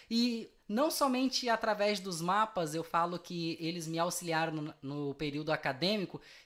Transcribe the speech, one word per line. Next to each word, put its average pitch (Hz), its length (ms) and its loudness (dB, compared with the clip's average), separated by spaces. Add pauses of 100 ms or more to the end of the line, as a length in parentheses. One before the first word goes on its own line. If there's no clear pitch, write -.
E 233 400 2 (180)
não 262 220 2
somente 254 600 2
através 208 500 2
dos 185 220 -6
mapas, 180 520 2
eu 160 120 -2
falo 175 340 0
que 170 400 -4
eles 165 280 -4
me 165 120 -2
auxiliaram 165 540 0
no, 151 280 -4
no 139 340 -4
período 151 360 -4
acadêmico, 156 720 -2 (240)